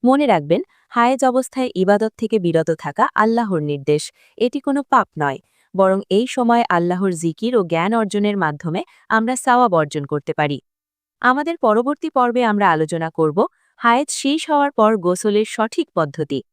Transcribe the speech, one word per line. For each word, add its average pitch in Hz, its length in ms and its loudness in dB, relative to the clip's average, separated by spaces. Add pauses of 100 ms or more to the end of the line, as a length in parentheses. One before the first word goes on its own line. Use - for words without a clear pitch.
মনে 277 220 4
রাখবেন, 175 360 2 (300)
হায়েজ 247 320 0
অবস্থায় 254 520 0
ইবাদত 202 420 2
থেকে 220 220 -2
বিরত 165 300 0 (100)
থাকা 196 260 -2 (100)
আল্লাহর 220 460 0
নির্দেশ। 147 420 -2 (340)
এটি 247 220 -2
কোনো 285 300 -2
পাপ 240 180 4 (120)
নয়, 143 200 -2 (360)
বরং 190 240 2 (100)
এই 214 180 2
সময় 233 420 0
আল্লাহর 180 440 0
জিকির 165 420 -4
ও 220 80 4
জ্ঞান 170 300 -2
অর্জনের 208 440 -2
মাধ্যমে 160 440 -4 (280)
আমরা 226 260 0
সাওয়াব 247 380 2
অর্জন 151 320 0
করতে 147 280 -6
পারি। 143 240 -2 (640)
আমাদের 285 360 0
পরবর্তী 247 520 0
পর্বে 247 340 0
আমরা 208 280 2
আলোচনা 160 380 -2
করব 156 280 -2 (420)
হায়েজ 247 340 2
শেষ 285 340 -2
হওয়ার 285 240 0
পর 220 260 2
গোসলের 202 520 0
সঠিক 226 440 -4
পদ্ধতি 147 460 -4 (140)